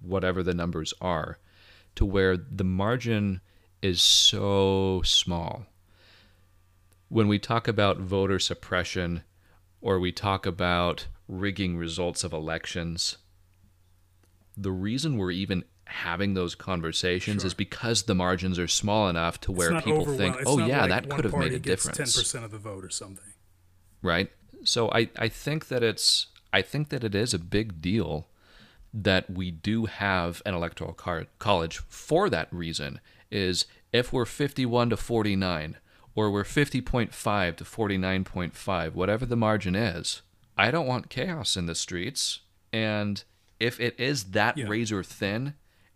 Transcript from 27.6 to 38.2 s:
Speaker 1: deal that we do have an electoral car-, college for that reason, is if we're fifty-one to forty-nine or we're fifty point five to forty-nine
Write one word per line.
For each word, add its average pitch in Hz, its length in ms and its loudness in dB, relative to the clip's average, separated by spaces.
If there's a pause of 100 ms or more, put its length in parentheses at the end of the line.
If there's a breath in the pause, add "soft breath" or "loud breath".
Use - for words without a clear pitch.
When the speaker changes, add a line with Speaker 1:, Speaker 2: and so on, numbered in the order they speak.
Speaker 1:
deal 87 460 -2 (640 soft breath)
that 95 360 2
we 90 220 -4
do 107 340 -2
have 90 600 -2
an 101 80 -2
electoral 85 400 -6
car-, 85 340 -6 (120)
college 85 380 2 (100)
for 185 420 0
that 85 240 -2
reason, 76 460 -6 (320 soft breath)
is 92 340 0 (260 soft breath)
if 120 220 2
we're 120 120 2
fifty-one 120 680 0
to 107 60 0
forty-nine 95 800 0 (380 soft breath)
or 107 140 2
we're 101 140 2
fifty 139 380 0
point 117 340 -2
five 95 400 0
to 82 100 -12
forty-nine 95 600 0